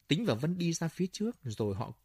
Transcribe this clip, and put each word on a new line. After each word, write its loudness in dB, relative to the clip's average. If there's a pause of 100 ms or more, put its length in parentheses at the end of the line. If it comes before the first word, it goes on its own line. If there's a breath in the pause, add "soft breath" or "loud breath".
Tính 2
và 4
Vân 0
đi 2
ra -2
phía -2
trước -4
rồi 0
họ -6 (120)